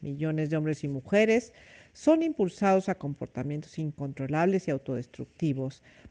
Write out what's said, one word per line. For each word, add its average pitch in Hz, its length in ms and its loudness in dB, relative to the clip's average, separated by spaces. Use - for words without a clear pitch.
Millones 156 500 -2
de 160 60 0
hombres 156 260 -2
y 147 40 -4
mujeres 214 680 2
son 320 320 4
impulsados 196 640 2
a 185 80 0
comportamientos 143 840 -8
incontrolables 151 920 -2
y 160 40 -2
autodestructivos, 135 1120 -6